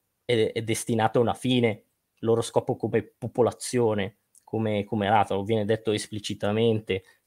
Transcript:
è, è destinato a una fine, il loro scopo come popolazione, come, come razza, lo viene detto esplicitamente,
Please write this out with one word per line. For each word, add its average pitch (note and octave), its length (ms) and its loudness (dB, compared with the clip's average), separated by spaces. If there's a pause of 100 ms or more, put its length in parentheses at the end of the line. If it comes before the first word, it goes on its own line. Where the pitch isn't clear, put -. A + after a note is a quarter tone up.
(260)
è, A2+ 280 2
è A2+ 100 -4
destinato A2 560 0
a - 20 6
una A2 120 0
fine, B2 360 0
il G#2 140 -6 (440)
loro A2+ 140 2
scopo - 340 -2
come A2 280 -2
popolazione, G#2+ 1120 -2 (260)
come, G#2+ 400 -2
come G#2 260 -2
razza, G#2 260 4
lo G2+ 80 -2
viene G#2+ 220 0
detto A2 260 0
esplicitamente, G#2+ 1120 -2 (240)